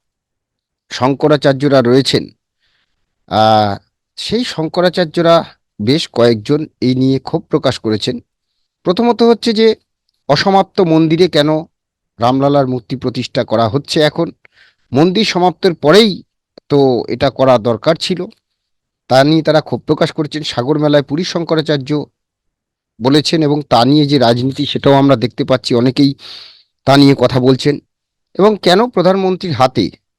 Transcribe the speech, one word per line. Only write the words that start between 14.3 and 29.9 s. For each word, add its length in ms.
মন্দির 320
সমাপ্তের 480
পরেই 500
তো 380
এটা 220
করা 280
দরকার 380
ছিল। 300
তা 160
নিয়ে 180
তারা 200
ক্ষোভ 200
প্রকাশ 300
করেছেন। 320
সাগর 360
মেলায় 240
পুরীর 220
শঙ্করাচার্য 800
বলেছেন 420
এবং 260
তা 160
নিয়ে 200
যে 140
রাজনীতি, 460
সেটাও 280
আমরা 220
দেখতে 280
পাচ্ছি, 320
অনেকেই 400
তা 120
নিয়ে 200
কথা 220
বলছেন। 400
এবং 280
কেন 280
প্রধানমন্ত্রীর 640
হাতে 360